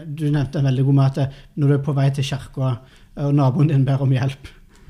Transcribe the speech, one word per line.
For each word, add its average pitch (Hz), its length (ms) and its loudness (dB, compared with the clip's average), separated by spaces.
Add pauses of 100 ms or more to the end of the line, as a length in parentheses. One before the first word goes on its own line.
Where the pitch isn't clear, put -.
du 156 220 -6
nevnte 143 340 0
en 139 80 2
veldig 131 160 2
god 139 160 4
med 135 60 4
at, 135 180 -2
eh, - 160 -8 (120)
når 143 200 0
du 143 60 2
er 143 80 -4
på 147 100 -2
vei 139 140 2
til 139 160 -4
kirka, 135 480 -4 (400)
eh, 147 100 -6
og 143 100 0
naboen 143 380 2
din 139 140 2
ber 135 180 0
om 135 80 2
hjelp. 131 400 -4 (360)